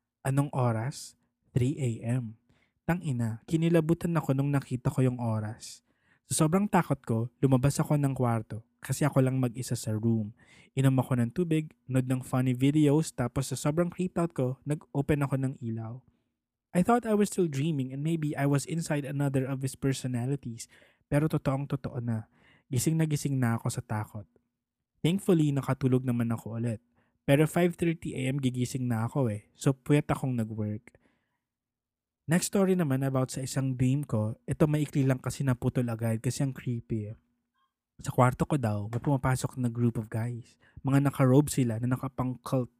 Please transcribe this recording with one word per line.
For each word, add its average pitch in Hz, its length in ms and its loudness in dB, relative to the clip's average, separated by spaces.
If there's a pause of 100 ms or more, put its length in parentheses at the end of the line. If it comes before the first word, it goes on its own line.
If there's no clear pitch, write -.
(220)
Anong 139 280 0
oras? 120 680 -2 (320)
Three 123 260 2
A 135 140 -2 (260)
M. 113 220 -6 (460)
Tangina, 123 640 -2
kinilabutan 165 680 2
ako 151 200 0
nung 139 160 0
nakita 135 400 -2
ko 135 120 0
yung 123 160 2
oras. 110 640 -6 (460)
Sa - 180 2
sobrang 190 200 2
takot 170 340 2
ko, 117 180 -2 (200)
lumabas 135 400 4
ako 151 200 0
ng 139 160 0
kwarto 117 480 -2 (160)
kasi - 240 -4
ako 139 200 4
lang 131 160 2
mag-isa 123 360 -2
sa 113 180 -4
room. 110 380 0 (440)
Inom 135 240 4
ako 131 180 0
ng 120 160 2
tubig, 156 380 -2 (160)
nood 127 200 0
ng 131 160 -2
funny 127 320 0
videos, 143 580 4
tapos 131 380 -4
sa 131 100 -6
sobrang 165 300 0
creeped - 260 -6
out 170 160 0
ko, 127 320 -2
nag-open 147 580 -2
ako 139 160 0
ng 135 220 -2
ilaw. 113 400 -8 (720)
I 175 100 2
thought 233 220 2
I 220 100 0
was 208 140 4
still 185 180 0
dreaming 139 460 -2
and 135 80 -6
maybe 156 340 -2
I 139 140 2
was 143 180 2
inside 160 380 -4
another 139 400 0
of 135 180 -4
his 135 140 -4
personalities. 127 920 -4 (400)
Pero 147 220 2
totoong 139 400 -2
totoo - 320 -8
na. 117 320 -4 (400)
Gising 139 240 0
na 160 80 2
gising 147 320 -2
na 117 240 2
ako - 80 -4
sa - 160 -4
takot. 107 400 -6 (800)
Thankfully, 165 480 2
nakatulog 131 560 0
naman 120 240 0
ako 113 240 -8
ulit. 117 240 -4 (420)
Pero 143 240 6
five 175 300 2
thirty 170 400 -4
A 131 160 -2
M 143 80 -2
gigising 127 480 -2
na 113 180 0
ako 131 220 0
eh. 104 240 -6
So, 135 240 0
puyat 147 320 2
akong 135 260 -2
nag-work. 107 640 -6 (1300)
Next 170 240 0
story 190 320 2
naman 135 240 0
about 131 240 0
sa 135 160 -8
isang 135 320 -2
dream 131 320 0
ko. 107 400 -2
Ito 151 160 0
maikli 151 400 2
lang 131 160 2
kasi - 240 -6
naputol 127 420 0
agad 113 380 -2
kasi 127 240 -2
ang 131 80 -6
creepy 117 560 -6
eh. - 60 -16 (800)
Sa - 100 -12
kwarto 127 380 4
ko - 80 0
daw, 107 320 -2
may 117 100 -6
pumapasok 131 640 0
na 123 80 0
group 120 320 0
of 107 80 -6
guys. 117 480 -8 (260)
Mga 139 300 2
nakarobe 139 400 6
sila 120 260 0
na 123 160 -2
nakapang-cult 127 880 -4